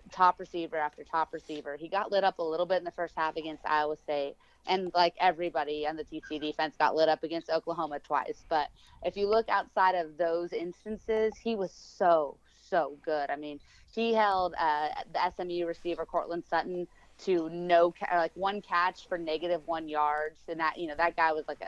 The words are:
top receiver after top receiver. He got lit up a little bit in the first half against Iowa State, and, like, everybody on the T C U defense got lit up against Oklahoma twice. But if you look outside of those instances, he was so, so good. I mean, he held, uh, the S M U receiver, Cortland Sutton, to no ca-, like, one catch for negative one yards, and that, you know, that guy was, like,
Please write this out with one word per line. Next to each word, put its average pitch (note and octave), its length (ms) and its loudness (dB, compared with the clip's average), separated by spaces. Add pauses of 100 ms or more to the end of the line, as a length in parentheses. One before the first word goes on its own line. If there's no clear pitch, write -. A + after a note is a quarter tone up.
(120)
top F3+ 260 4
receiver E3+ 380 -6
after D3+ 260 -4
top D#3+ 300 -2
receiver. D3+ 460 -8
He E3 100 -12
got F#3+ 240 -2
lit F#3+ 120 4
up F#3 160 2
a - 20 -2
little D#3+ 240 0
bit F3+ 100 2
in F3 80 -2
the E3+ 60 -8
first E3+ 260 -6
half D#3+ 200 -2
against D#3 280 -8
Iowa D3+ 320 0
State, C#3+ 380 -4 (320)
and, F#3 280 -2
like, F3 240 4
everybody D3+ 680 0
on D#3 100 -4
the D3+ 80 -8
T D#3 240 -10
C D#3 60 -6
U D3 60 -4
defense D3+ 380 -4
got G#2+ 160 4
lit D#3+ 140 4
up D#3 140 2
against E3 260 -6
Oklahoma D#3+ 520 -2
twice. - 500 -4
But D#3 180 2 (340)
if F3+ 140 -4
you G3+ 120 0
look A3+ 200 2
outside G3 460 2
of D#3 240 -2
those E3+ 340 0
instances, G#3+ 800 -2 (100)
he A#3 140 -2
was F#3+ 160 -4
so, E3 640 2 (320)
so D3 340 0
good. D3 280 -2
I C#3+ 60 -4
mean, D3 240 -10 (340)
he A3+ 180 2
held, F#3+ 480 4
uh, D3+ 280 2 (220)
the D3+ 140 -2
S F3+ 140 0
M F3+ 100 -6
U F3 180 -2
receiver, E3 380 -4
Cortland E3+ 400 -4
Sutton, F3 420 -2 (380)
to E3+ 260 2
no F3 400 4
ca-, - 260 -2
like, E3 200 2
one G3 260 -2
catch F#3 460 0
for F3+ 100 -2
negative E3 480 -2
one D#3+ 220 -4
yards, D3+ 580 -2
and E3 140 -6
that, D#3 180 -2
you E3+ 80 -4
know, D3 100 -8
that E3 200 0
guy D#3+ 160 4
was, D#3 160 -2
like, D3 200 -8